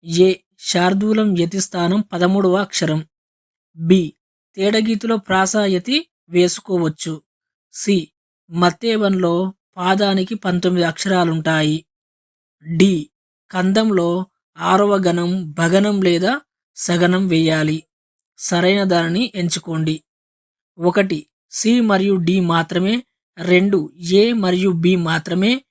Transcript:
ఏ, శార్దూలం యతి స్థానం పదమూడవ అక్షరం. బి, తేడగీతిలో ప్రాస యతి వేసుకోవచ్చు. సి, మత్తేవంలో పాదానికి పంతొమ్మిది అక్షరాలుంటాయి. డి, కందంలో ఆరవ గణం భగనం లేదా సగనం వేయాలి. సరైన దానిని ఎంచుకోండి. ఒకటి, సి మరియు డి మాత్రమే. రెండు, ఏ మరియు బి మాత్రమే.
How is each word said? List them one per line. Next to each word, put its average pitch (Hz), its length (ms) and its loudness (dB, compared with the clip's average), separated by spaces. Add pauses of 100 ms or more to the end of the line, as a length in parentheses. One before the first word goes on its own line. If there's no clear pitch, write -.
ఏ, 180 300 4 (240)
శార్దూలం 196 800 0
యతి 170 220 -2
స్థానం 180 400 0
పదమూడవ 185 560 0
అక్షరం. 160 480 -2 (720)
బి, 165 360 2 (440)
తేడగీతిలో 220 600 -2
ప్రాస 190 400 0
యతి 208 500 -2 (220)
వేసుకోవచ్చు. 170 960 -2 (500)
సి, 185 360 0 (420)
మత్తేవంలో 185 1040 0 (220)
పాదానికి 190 580 0
పంతొమ్మిది 180 520 -2
అక్షరాలుంటాయి. 160 1000 -2 (880)
డి, 175 340 2 (400)
కందంలో 185 760 0 (320)
ఆరవ 196 380 2
గణం 175 540 -2
భగనం 190 520 2
లేదా 175 380 0 (360)
సగనం 180 520 0
వేయాలి. 160 560 0 (560)
సరైన 185 440 0
దానిని 175 500 0
ఎంచుకోండి. 160 680 -4 (720)
ఒకటి, 175 480 0 (240)
సి 240 300 0
మరియు 196 340 2
డి 185 260 0
మాత్రమే. 175 640 -2 (360)
రెండు, 180 580 0
ఏ 190 360 2
మరియు 190 380 0
బి 175 260 2
మాత్రమే. 175 760 -2